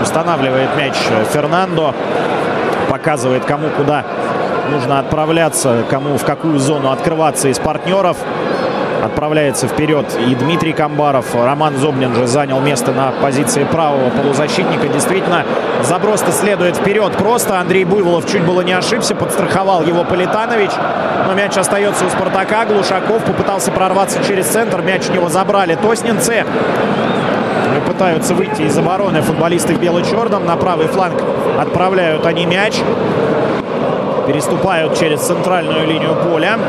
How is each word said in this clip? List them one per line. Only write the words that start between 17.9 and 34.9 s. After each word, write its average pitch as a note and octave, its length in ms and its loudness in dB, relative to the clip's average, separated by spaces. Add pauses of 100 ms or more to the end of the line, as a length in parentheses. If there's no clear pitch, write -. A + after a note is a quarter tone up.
чуть F#3+ 140 0
было F3+ 160 2
не F3+ 140 0
ошибся, G#3+ 420 0
подстраховал F#3 680 0
его E3+ 200 2
Политанович. G3+ 680 0 (560)
Но F#3+ 60 0
мяч G3 220 0
остается G3+ 500 0
у F3+ 40 0
«Спартака». F#3+ 560 0
Глушаков G3+ 580 0
попытался F#3+ 480 0
прорваться F#3 560 2
через F#3+ 200 0
центр. G3+ 340 0
Мяч F3+ 280 0
у - 40 0
него F3 160 2
забрали F#3 460 2
тоснинцы. A3 680 0 (1400)
Пытаются F3+ 460 0
выйти F3 300 0
из D3+ 140 2
обороны E3+ 440 0
футболисты E3 540 0
в - 40 0
бело-черном. F3+ 680 0
На E3+ 120 0
правый D#3+ 300 2
фланг F3+ 340 0 (360)
отправляют E3+ 680 2
они E3+ 200 0
мяч. G3 280 0 (1500)
Переступают D#3+ 720 0